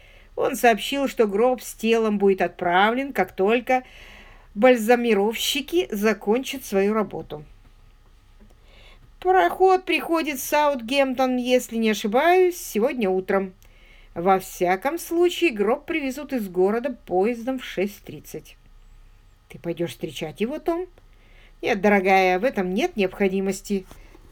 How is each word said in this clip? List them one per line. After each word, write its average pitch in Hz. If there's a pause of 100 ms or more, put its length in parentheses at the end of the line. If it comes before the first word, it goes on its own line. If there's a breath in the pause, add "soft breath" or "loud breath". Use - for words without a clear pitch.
(380 soft breath)
Он -
сообщил, 247
что 220
гроб 226
с -
телом 220
будет 196
отправлен, 196
как -
только 240 (720 loud breath)
бальзамировщики 240
закончат 220
свою 202
работу. 160 (1800 soft breath)
Пароход 370
приходит 320
в -
Саутгемптон, 262
если 247
не 226
ошибаюсь, 330
сегодня 247
утром. 190 (580 soft breath)
Во 190
всяком 190
случае, 339
гроб 214
привезут 285
из 220
города 208 (100)
поездом 226
в 254
шесть -
тридцать. - (920)
Ты -
пойдешь 170
встречать 156
его, 262
Том? 339 (760 soft breath)
Нет, 220
дорогая, 190
в 185
этом 185
нет 330
необходимости. 190 (460 loud breath)